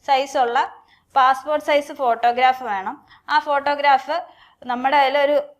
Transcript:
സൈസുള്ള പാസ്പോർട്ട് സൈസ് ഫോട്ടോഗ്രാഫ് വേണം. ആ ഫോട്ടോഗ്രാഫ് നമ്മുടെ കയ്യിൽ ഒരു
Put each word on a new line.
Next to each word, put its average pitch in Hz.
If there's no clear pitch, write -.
സൈസുള്ള 269
പാസ്പോർട്ട് 269
സൈസ് 294
ഫോട്ടോഗ്രാഫ് 240
വേണം. 202
ആ 302
ഫോട്ടോഗ്രാഫ് 285
നമ്മുടെ 269
കയ്യിൽ 269
ഒരു 285